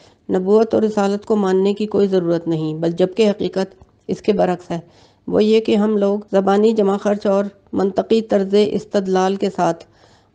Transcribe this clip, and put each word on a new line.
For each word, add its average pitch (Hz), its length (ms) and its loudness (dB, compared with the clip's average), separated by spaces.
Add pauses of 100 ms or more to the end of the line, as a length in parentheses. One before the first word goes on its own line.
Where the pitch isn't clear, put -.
(300)
नबूवत 202 460 2
और 220 60 2
रिसालत 208 440 0
को 226 120 0
मानने 190 360 2
की 208 140 -4
कोई 202 220 0
ज़रूरत 170 380 0
नहीं, 156 280 -2
बल-, 165 180 -2
जबकि 185 320 0
हकीकत 190 500 -2 (340)
इसके 208 260 -2
बरक्स 180 360 -2
है। 165 120 -6 (440)
वो 180 120 0
ये 214 220 4
कि 226 160 -2
हम 208 200 0
लोग 202 360 -2
ज़बानी 196 400 2
जमा 202 260 0
खर्च 208 280 -2
और 202 220 0 (260)
मंतकी 196 480 0
तर्ज़ 196 320 0
इस्तदलाल 196 800 0
के 196 140 -2
साथ 170 340 -2 (500)